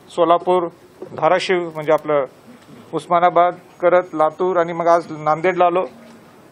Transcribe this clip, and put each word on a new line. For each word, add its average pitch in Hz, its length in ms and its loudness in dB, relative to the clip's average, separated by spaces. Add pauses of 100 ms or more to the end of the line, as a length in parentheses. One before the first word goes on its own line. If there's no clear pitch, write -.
सोलापूर, 175 580 2 (340)
धाराशिव 170 680 -2
म्हणजे 156 220 -4
आपलं 147 340 0 (680)
उस्मानाबाद 175 600 0 (280)
करत 175 220 2 (100)
लातूर 160 440 -2
आणि 170 160 -2
मग 170 140 -4
आज 170 240 2
नांदेडला 160 540 0
आलो. 175 200 0 (680)